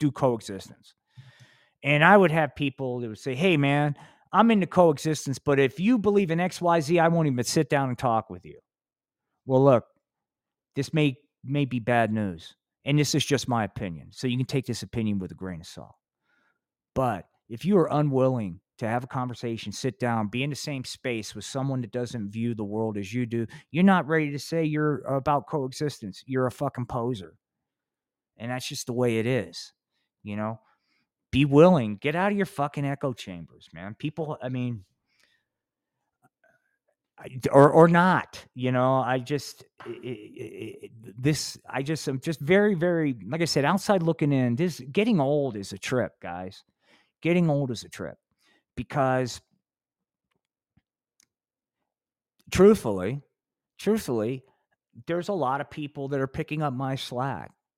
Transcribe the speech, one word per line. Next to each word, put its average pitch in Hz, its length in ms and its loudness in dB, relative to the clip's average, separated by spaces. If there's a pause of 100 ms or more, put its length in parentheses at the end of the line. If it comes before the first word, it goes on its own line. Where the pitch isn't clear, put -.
do 147 100 2
coexistence. - 840 -4 (880)
And 147 200 2
I 185 140 10
would 185 140 8
have 151 260 0
people 131 440 -4
that 120 80 -6
would 107 100 -10
say, 135 160 -6
"Hey, 170 240 2
man, 143 380 2 (360)
I'm 220 180 6
into 196 160 4
coexistence, 151 720 2
but 139 220 2
if 135 180 2
you 220 200 2
believe 202 320 2
in 165 100 0
X, 180 200 -4
Y, 170 200 4
Z, 160 180 2
I 165 100 6
won't 165 200 4
even 123 160 0
sit - 240 0
down 139 220 0
and 120 80 -6
talk 113 320 0
with 87 160 -16
you." 69 120 -20 (840)
Well, 131 180 4
look, 131 220 6 (920)
this 139 200 -6
may, 147 240 2 (260)
may 143 220 -2
be 123 140 -6
bad 117 300 2
news, 101 440 -4 (300)
and 143 140 2
this 147 160 2
is 143 120 0
just 139 200 0
my 117 180 0
opinion, 90 480 -8
so - 140 -8
you 123 120 -2
can 127 80 -2
take 139 200 -4
this 117 160 -8
opinion 107 360 -4
with 90 140 -8
a - 20 -16
grain 90 260 -10
of 80 60 -18
salt. - 300 -20 (960)
But 120 320 -2 (240)
if 117 140 -12
you 196 120 4
are 160 140 4
unwilling 131 720 0 (180)
to 113 100 -4
have 120 160 -2
a 127 40 -16
conversation, 120 600 -8
sit 120 300 -6
down, 113 280 0
be 123 140 -4
in 147 80 -4
the 139 60 -6
same 135 280 -8
space 117 480 -8
with 107 120 -14
someone 135 360 -4
that 113 120 -8
doesn't 117 380 -6
view 113 240 -4
the 107 100 -6
world 107 320 -4
as 101 180 -8
you 123 100 -2
do, 117 220 -4 (240)
you're 165 140 2
not 180 240 4
ready 156 240 0
to 143 60 -8
say 165 260 -4
you're 151 400 0
about 139 420 -2
coexistence. 135 800 -8
You're 131 200 0
a 120 40 -2
fucking 127 360 -6
poser. 113 500 -6 (1000)
And 120 140 -10
that's 127 180 -8
just - 180 -10
the 123 60 -6
way 120 260 2
it 110 80 0
is, 110 460 -4 (520)
you 104 100 -8
know? 107 260 -6 (720)
Be 131 140 2
willing. 143 520 6
Get 147 200 -4
out 196 160 0
of 208 40 -2
your 196 100 0
fucking 143 380 -6
echo 139 280 -4
chambers, - 600 -14
man. 95 220 -14
People, 151 480 -8
I 127 60 -8
mean, 123 360 -6 (2250)
I, - 120 -18 (240)
or, 139 180 10
or 160 160 10
not, 175 580 2 (100)
you 127 180 -2
know, 127 240 2
I 127 240 0
just, 135 420 -8 (240)
it, 117 180 -14
it, 110 800 -12
it, 104 80 -18 (320)
this, 147 340 -2 (120)
I 127 140 -6
just, 147 260 -6
I'm 135 100 -4
just 160 220 -6
very, 196 340 4
very, 160 500 0
like 139 160 -6
I 170 40 2
said, 143 200 2
outside 185 380 2
looking 160 300 0
in, 127 240 2
this, 165 240 -2
getting 196 400 0
old 139 360 0
is 98 160 -10
a 95 60 -12
trip, 120 420 -2
guys. 92 440 -12 (580)
Getting 170 260 2
old 143 220 0
is 107 140 -8
a - 40 -20
trip - 300 -12 (580)
because 131 640 -2 (3000)
truthfully, 135 720 4 (560)
truthfully, 131 680 -2 (600)
there's 170 220 -4
a 208 40 -4
lot 139 300 -2
of - 80 -12
people 143 380 -10
that 139 120 -4
are 135 60 0
picking 151 360 -6
up 143 120 -2
my 135 220 -4
slack. 123 540 -6 (280)